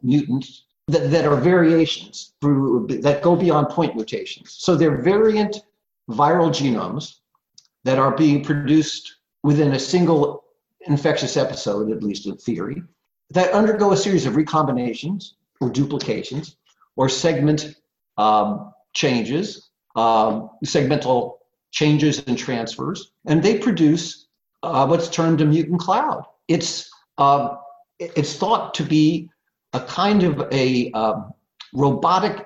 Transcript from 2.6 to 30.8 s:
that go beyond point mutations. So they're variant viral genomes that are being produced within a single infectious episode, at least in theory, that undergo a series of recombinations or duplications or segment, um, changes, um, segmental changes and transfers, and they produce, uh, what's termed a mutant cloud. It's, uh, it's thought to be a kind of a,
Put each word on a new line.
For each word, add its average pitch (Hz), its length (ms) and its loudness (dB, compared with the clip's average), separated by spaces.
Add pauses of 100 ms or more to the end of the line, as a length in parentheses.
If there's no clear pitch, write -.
that 143 220 2
go 175 140 4
beyond 156 340 2
point 160 260 -2
mutations. - 640 -10
So 180 180 2
they're 147 240 2
variant 214 600 2 (480)
viral 156 400 2
genomes 123 680 -4 (640)
that 131 140 2
are 135 160 2
being 143 300 2
produced 147 720 0 (260)
within 147 300 4
a 135 60 0
single 160 680 2 (380)
infectious 147 560 0
episode, 110 520 -4
at 107 120 -6
least 101 240 -6
in 98 100 -8
theory, 117 460 -8 (480)
that 180 220 0
undergo 208 400 2
a - 40 4
series 180 300 0
of 117 80 -2
recombinations 147 1000 -2 (300)
or 127 80 -2
duplications 143 840 -6 (400)
or 131 120 0
segment, 151 680 0 (420)
um, 104 540 0 (200)
changes, 131 800 -4 (260)
um, 110 540 2 (140)
segmental 131 760 -2 (340)
changes 151 540 2
and 123 100 -2
transfers, 131 760 -8 (140)
and 156 160 2
they 208 160 2
produce, 165 680 0 (360)
uh, - 240 0
what's 170 220 0
termed 165 320 0
a 156 40 4
mutant 156 360 2
cloud. 254 420 -2 (240)
It's, - 440 -4 (260)
uh, 139 400 2 (420)
it's 170 380 -6
thought - 380 -2
to - 80 -4
be 156 480 0 (420)
a 127 80 -6
kind 202 420 0
of 143 300 0
a, 127 400 0